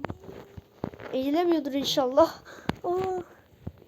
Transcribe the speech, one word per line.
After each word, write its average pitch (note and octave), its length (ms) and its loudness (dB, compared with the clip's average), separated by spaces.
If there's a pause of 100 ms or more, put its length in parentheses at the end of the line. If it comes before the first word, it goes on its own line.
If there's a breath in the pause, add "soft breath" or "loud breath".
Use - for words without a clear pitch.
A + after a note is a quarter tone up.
(1120)
Eğilemiyordur C#4+ 600 2
inşallah. C#4 680 2 (440 loud breath)
Aa, F#4 380 0 (680 loud breath)